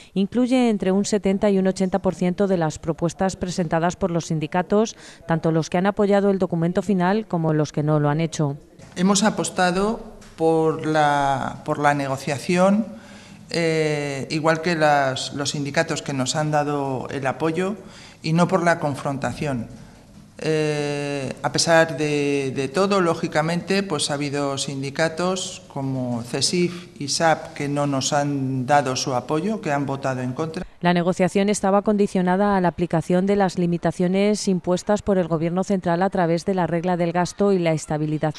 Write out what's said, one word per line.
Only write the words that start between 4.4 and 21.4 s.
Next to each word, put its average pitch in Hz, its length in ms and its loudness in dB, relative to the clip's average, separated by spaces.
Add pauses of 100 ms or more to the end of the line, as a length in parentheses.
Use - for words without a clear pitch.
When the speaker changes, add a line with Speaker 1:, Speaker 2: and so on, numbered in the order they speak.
Speaker 1:
tanto 165 240 2
los 160 180 0
que 180 100 -2
han 185 80 2
apoyado 202 440 2
el 196 80 0
documento 175 420 0
final 190 460 0
como 160 260 0
los 151 200 0
que 151 100 -2
no 151 160 2
lo 147 100 2
han 147 120 0
hecho. 156 360 -2 (380)
Speaker 2:
Hemos 196 300 2
apostado 190 840 0 (280)
por 160 500 2
la, 143 800 2
por 151 160 -4
la 147 120 4
negociación, 156 920 0 (640)
eh, 151 800 -2
igual 160 320 0
que 175 140 0
las, 143 580 2
los 135 160 -4
sindicatos 147 520 -2
que 151 100 -6
nos 131 240 -2
han 151 160 0
dado 143 580 -2
el 135 160 -4
apoyo, 165 480 -2 (480)
y 160 100 -2
no 170 140 4
por 175 160 2
la 170 160 4
confrontación. 135 880 -4 (760)
Eh, 147 1000 -2